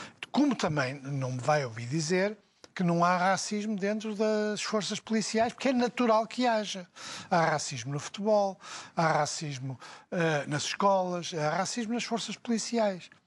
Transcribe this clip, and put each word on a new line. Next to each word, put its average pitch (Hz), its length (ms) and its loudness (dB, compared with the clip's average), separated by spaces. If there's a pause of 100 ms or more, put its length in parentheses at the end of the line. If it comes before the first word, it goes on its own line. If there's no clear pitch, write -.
(300)
Como 269 240 4
também 147 420 0
não 135 360 -4
me 127 80 -6
vai 147 240 2
ouvir 117 220 -8
dizer 180 520 0 (380)
que 190 80 -2
não 170 220 4
há 180 100 4
racismo 202 640 0
dentro 214 360 -2
das 214 480 0
forças 208 380 -2
policiais, 220 540 0
porque - 160 0
é 269 40 2
natural 233 540 4
que 247 180 -2
haja. 214 400 0 (460)
Há 170 140 6
racismo 143 480 -2
no 147 60 -4
futebol, 202 600 0 (340)
há 165 140 2
racismo, 143 720 -2 (320)
eh, 165 360 2
nas 139 160 -2
escolas, 185 720 0
há 151 180 0
racismo 202 420 -2
nas 240 100 -2
forças 220 320 -4
policiais. 214 720 -2 (180)